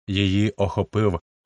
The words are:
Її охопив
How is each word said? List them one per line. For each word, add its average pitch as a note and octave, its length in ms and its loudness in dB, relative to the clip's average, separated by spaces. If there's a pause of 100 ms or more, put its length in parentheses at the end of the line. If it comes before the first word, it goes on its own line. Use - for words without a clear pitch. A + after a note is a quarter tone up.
Її G2+ 440 2
охопив G2 720 -2 (260)